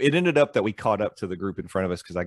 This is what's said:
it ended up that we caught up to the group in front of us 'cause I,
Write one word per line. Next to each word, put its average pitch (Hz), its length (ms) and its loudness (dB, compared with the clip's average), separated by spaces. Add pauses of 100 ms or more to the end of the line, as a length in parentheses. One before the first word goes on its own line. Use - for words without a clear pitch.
it 139 120 4
ended 170 240 2
up 143 160 4
that 98 100 2
we 107 100 -2
caught 107 280 0
up - 140 -2
to 101 120 -8
the 90 100 -6
group 95 200 -6
in 87 120 -10
front 95 160 -2
of 90 80 -2
us - 80 -6
'cause 87 160 -10
I, 87 100 -2